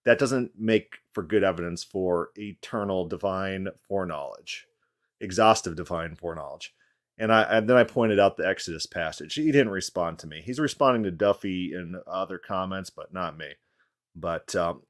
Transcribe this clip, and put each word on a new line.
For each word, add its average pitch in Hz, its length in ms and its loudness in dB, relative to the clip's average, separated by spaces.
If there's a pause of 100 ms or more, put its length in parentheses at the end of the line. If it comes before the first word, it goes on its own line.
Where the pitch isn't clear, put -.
That 120 160 6
doesn't 127 360 0
make 110 420 0 (120)
for 95 140 -8
good 98 180 2
evidence 87 400 -2
for 90 540 -2
eternal 101 720 -6
divine 95 580 -4 (220)
foreknowledge, 78 800 -8 (520)
exhaustive 107 540 4
divine 82 400 -6
foreknowledge. 80 580 -12 (480)
And 110 120 2
I, 110 100 8
and 110 260 2
then 123 80 6
I 120 60 8
pointed 113 380 4
out 98 160 6
the 85 100 -2
Exodus 87 400 -4
passage. 80 480 -8
He 151 160 0
didn't 135 200 4
respond 87 500 -4
to 80 80 -16
me. 76 120 -14
He's 123 200 -8
responding 127 420 2
to 98 80 -2
Duffy 92 640 0
in 90 320 -10
other 92 320 -6
comments, 95 520 -6
but - 220 -16
not 85 240 -6
me. 73 180 -14 (600)
But, 82 400 -6
um, 85 360 -2